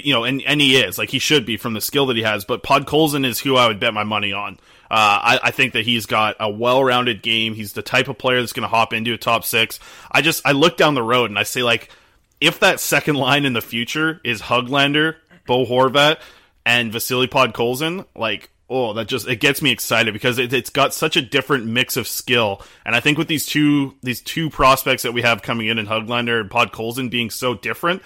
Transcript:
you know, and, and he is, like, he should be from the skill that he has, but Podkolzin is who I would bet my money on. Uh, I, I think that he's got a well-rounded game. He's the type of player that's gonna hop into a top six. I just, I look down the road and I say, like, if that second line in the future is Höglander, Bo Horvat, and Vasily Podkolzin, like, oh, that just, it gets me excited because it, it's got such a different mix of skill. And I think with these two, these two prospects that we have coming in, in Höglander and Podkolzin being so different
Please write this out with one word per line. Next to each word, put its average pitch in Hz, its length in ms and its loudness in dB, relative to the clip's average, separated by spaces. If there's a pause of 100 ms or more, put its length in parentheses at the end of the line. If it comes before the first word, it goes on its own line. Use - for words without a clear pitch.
you 143 80 2
know, 117 100 2
and, 127 200 -2
and 147 180 0
he 131 160 4
is, 98 220 0
like, 107 100 -4
he - 80 -4
should 143 260 2
be 110 140 -4
from 117 160 -6
the 104 80 -4
skill 139 240 -2
that 127 120 0
he 110 40 -2
has, 107 240 -2
but 117 160 -4
Podkolzin 143 640 0
is 117 140 -2
who 135 160 0
I 123 120 6
would 110 120 0
bet 117 160 0
my 104 80 -2
money 104 280 -2
on. 101 280 -10 (320)
Uh, - 20 0
I, 110 520 4
I 123 60 2
think 131 220 -2
that 110 120 -2
he's 117 200 -2
got 107 340 0
a 110 120 -2
well-rounded 123 720 2
game. 113 320 -2
He's 107 180 -12
the 110 80 -8
type 135 280 0
of 127 100 -10
player 127 220 2
that's 117 120 -6
gonna 113 140 -6
hop 113 260 0
into 113 180 -4
a 110 60 -4
top 113 260 0
six. - 360 -2 (320)
I 143 100 2
just, 135 240 0
I 135 60 2
look 147 260 4
down 156 160 4
the 131 80 0
road 117 300 2
and 101 80 -2
I 107 40 2
say, 127 200 -2
like, 117 260 0 (500)
if 165 200 0
that 180 200 4
second 147 360 0
line 139 300 2
in 131 80 0
the 110 100 0
future 151 600 -4
is 110 200 -4
Höglander, 143 720 0 (320)
Bo 127 180 2
Horvat, 131 520 4 (500)
and 117 260 2
Vasily 127 340 0
Podkolzin, 131 800 0 (100)
like, 110 360 -6 (180)
oh, 120 240 -2
that 110 140 -6
just, 123 200 -6
it 123 120 -4
gets 143 200 0
me 139 120 2
excited 113 420 0
because 117 240 -2
it, 123 160 -2
it's 123 160 -2
got 139 240 0
such 156 240 -2
a 160 60 0
different 131 420 -2
mix 120 320 -2
of 117 100 -4
skill. 113 540 0 (240)
And 113 100 -2
I 120 40 2
think 147 180 2
with 160 100 -2
these 151 200 -4
two, 147 560 2
these 123 180 -4
two 160 300 -6
prospects 131 500 2
that 117 120 -4
we 120 100 -2
have 117 180 2
coming 117 240 -4
in, 113 140 0
in 107 80 -6
Höglander 117 520 -2
and 104 80 -6
Podkolzin 117 640 -2
being 117 220 -4
so 123 240 -4
different 170 500 -4